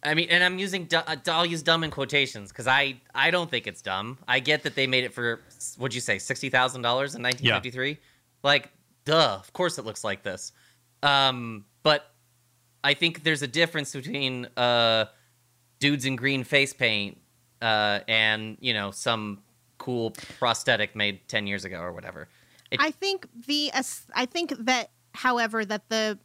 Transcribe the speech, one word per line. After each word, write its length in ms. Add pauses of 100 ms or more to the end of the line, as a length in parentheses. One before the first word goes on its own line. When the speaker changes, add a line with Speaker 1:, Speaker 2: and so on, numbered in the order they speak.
Speaker 1:
I 100
mean, 160
and 120
I'm 160
using 280
du-, 220
uh, 80 (120)
I'll 180
use 160
dumb 220
in 80
quotations 580
'cause 160
I, 340 (140)
I 160
don't 180
think 200
it's 140
dumb. 440
I 140
get 240
that 100
they 140
made 160
it 100
for, 320
s-, 320
what'd 160
you 60
say, 180
sixty 320
thousand 320
dollars 320
in 80
nineteen 300
fifty-three? 380
Speaker 2:
Yeah. 60 (460)
Speaker 1:
Like, 300 (320)
duh, 340
of 140
course 260
it 60
looks 180
like 220
this. 260 (540)
Um, 640 (180)
but 200 (800)
I 100
think 280
there's 200
a 60
difference 440
between, 640
uh, 500 (720)
dudes 260
in 120
green 280
face 280
paint, 480 (400)
uh, 480
and, 520
you 140
know, 160
some 520 (400)
cool 300 (260)
prosthetic 560
made 340
ten 180
years 180
ago 160
or 120
whatever. 360 (420)
It 100
Speaker 3:
I 100
think 360 (200)
the 280
aes-, 400
I 120
think 280 (120)
that, 240 (240)
however, 500
that 260
the 340